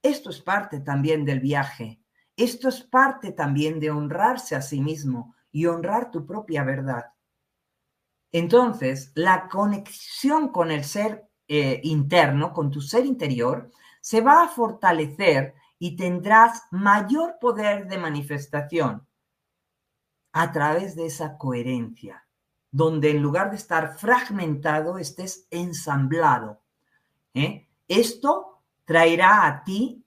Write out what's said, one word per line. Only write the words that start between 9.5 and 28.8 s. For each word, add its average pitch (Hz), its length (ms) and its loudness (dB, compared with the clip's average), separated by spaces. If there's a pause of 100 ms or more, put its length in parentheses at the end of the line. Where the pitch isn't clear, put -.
con 165 220 0
el 147 140 -2
ser, 214 440 -6 (180)
eh, 143 380 0
interno, 151 680 2
con 143 160 -2
tu 143 100 -6
ser 233 240 0
interior, 143 680 -2 (300)
se 220 220 0
va 294 200 8
a 339 60 2
fortalecer 170 1040 0 (240)
y - 180 -8
tendrás 185 760 4
mayor 202 680 2
poder 208 480 0
de 185 120 -8
manifestación 147 1080 -4 (1300)
a 165 180 0
través 160 460 -2
de 165 100 -6
esa 147 300 -10
coherencia, 120 880 -8 (440)
donde 151 400 2
en 147 120 2
lugar 175 280 0
de 202 60 -8
estar 160 420 -4
fragmentado, 165 1000 -2
estés - 540 -12
ensamblado, 143 1120 -2 (720)
¿eh? 160 340 -4 (180)
Esto - 760 0 (240)